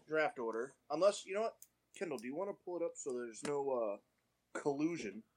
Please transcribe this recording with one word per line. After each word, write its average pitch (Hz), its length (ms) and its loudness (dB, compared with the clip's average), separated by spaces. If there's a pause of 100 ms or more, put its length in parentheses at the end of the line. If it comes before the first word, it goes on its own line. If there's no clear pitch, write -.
draft 151 300 2
order, 117 360 -2 (160)
unless, 185 340 4
you 190 100 -6
know 208 80 2
what, 226 140 -2 (400)
Kendall, 151 220 -2
do 110 80 -8
you 127 80 -4
wanna 196 180 -4 (120)
pull 175 120 -4
it 165 60 0
up 165 140 0
so - 160 -4
there's 120 320 -6
no, 143 260 2
uh, - 880 -4
collusion? 139 640 0 (140)